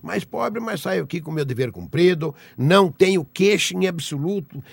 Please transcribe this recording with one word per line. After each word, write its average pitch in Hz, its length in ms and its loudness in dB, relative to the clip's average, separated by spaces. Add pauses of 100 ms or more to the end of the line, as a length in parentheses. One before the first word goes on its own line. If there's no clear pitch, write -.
mais 190 220 -6
pobre, 233 360 -6
mas 220 200 -6
saio 185 240 -4
aqui 170 160 -8
com 151 100 -12
meu 156 140 -2
dever 123 260 -4
cumprido. 156 640 0 (240)
Não 175 320 6
tenho 185 340 4
queixa 196 480 2
em 185 140 0
absoluto 160 720 -6 (120)